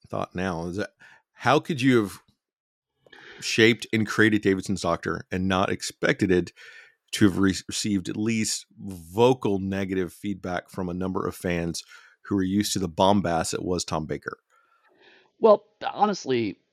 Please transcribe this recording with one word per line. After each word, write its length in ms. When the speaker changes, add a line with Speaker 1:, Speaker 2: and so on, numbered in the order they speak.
Speaker 1:
thought 260
now, 320
is 100
that 140
how 260
could 220
you 200
have 180
shaped 500
and 160
created 340
Davidson's 400
Doctor 480
and 200
not 200
expected 600
it 220
to 140
have 120
re-, 160
received 400
at 80
least 500
vocal 800
negative 540
feedback 560
from 180
a 60
number 340
of 80
fans 480
who 120
were 80
used 300
to 60
the 80
bombast 640
that 140
was 180
Tom 220
Baker? 320
Speaker 2:
Well, 260
honestly, 640